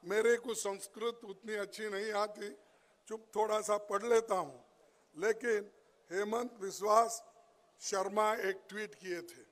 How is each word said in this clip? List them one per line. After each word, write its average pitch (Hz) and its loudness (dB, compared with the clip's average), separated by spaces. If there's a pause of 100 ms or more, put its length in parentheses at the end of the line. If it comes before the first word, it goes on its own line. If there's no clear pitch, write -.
मेरे 220 4
को 233 -6
संस्कृत 214 -6
उतनी 214 -10
अच्छी 208 -6
नहीं 208 -4
आती, 208 -2 (500)
चुप 220 -10
थोड़ा 214 2
सा 208 0
पढ़ 208 -2
लेता 226 6
हूँ। 143 -4 (520)
लेकिन 214 0 (400)
हेमंत 214 -2
विश्वास 208 2 (580)
शर्मा 202 2
एक 190 -4
ट्वीट 208 -8
किए 175 -8
थे। - -18